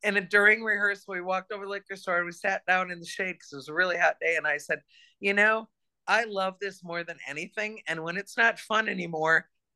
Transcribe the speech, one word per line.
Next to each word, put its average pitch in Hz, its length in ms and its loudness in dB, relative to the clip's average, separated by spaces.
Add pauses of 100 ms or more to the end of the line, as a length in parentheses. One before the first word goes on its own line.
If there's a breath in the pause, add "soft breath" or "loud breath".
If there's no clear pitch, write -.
And 196 240 0
during 208 340 6
rehearsal, 202 520 -2
we 180 60 -4
walked 185 320 -4
over 202 120 -8
to - 20 -10
the 196 40 -8
liquor 196 260 -8
store 185 220 -2
and 175 80 0
we 170 60 -8
sat 190 340 -4
down 185 240 2
in 170 100 -12
the 165 60 -14
shade 185 320 -6
'cause - 140 -20
it 143 40 -10
was 135 120 -12
a 151 60 -10
really 180 220 2
hot 165 240 4
day. 165 160 0
And 151 100 -2
I 147 120 0
said, 147 240 -4 (380 soft breath)
"You 202 140 0
know, 220 340 2 (380)
I 220 180 2
love 190 360 -2
this 190 220 -8
more 170 220 -6
than 170 220 -14
anything. 202 600 -8
And 160 160 -4
when 170 140 -6
it's - 200 -8
not 233 220 4
fun 220 300 0
anymore, 165 600 2 (280)